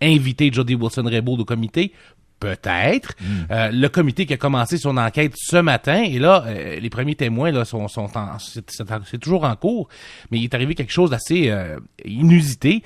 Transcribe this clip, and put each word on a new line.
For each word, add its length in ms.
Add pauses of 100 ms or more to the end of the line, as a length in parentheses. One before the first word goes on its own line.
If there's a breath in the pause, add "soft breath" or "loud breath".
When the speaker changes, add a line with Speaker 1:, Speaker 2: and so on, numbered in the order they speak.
Speaker 1:
inviter 500
Jody 240
Wilson-Raybould 680
au 40
comité ? 480 (460 soft breath)
Peut-être. 800
Speaker 2:
Hmm. 60 (260 loud breath)
Speaker 1:
Euh, 220
le 160
comité 380
qui 80
a 20
commencé 400
son 220
enquête 400
ce 180
matin, 460
et 160
là, 280
euh, 320
les 120
premiers 240
témoins, 360
là, 140
sont, 240
sont 260
en, 240
c'est, 320
c'est 220
en, 80 (100)
c'est 60
toujours 280
en 120
cours, 320 (420 loud breath)
mais 80
il 60
est 80
arrivé 220
quelque 180
chose 160
d'assez, 400
euh, 300 (260)
inusité. 800